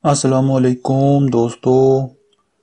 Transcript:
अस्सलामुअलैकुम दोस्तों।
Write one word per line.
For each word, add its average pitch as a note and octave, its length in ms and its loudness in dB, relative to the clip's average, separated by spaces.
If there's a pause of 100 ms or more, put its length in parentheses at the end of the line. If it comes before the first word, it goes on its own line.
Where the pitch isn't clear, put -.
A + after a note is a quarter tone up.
अस्सलामुअलैकुम C3+ 1200 0
दोस्तों। B2+ 760 0 (560)